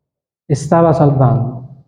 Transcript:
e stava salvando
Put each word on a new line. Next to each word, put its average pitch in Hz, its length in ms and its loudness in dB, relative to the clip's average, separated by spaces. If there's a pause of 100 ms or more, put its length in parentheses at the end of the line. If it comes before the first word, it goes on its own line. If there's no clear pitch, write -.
(460)
e 147 100 -4
stava 165 380 0
salvando 131 960 -2